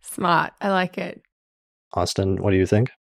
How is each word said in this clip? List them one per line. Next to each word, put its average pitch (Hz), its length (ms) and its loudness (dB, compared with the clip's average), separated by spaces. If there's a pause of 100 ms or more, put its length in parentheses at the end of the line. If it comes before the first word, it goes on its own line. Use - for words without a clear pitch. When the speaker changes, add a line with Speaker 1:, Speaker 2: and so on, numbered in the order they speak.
Speaker 1:
Smart. 170 580 -2
I 202 100 -4
like 185 280 -2
it. 175 240 -10 (720)
Speaker 2:
Austin, 92 480 -2
what 101 80 2
do 95 60 4
you 92 100 4
think? 107 240 2 (120)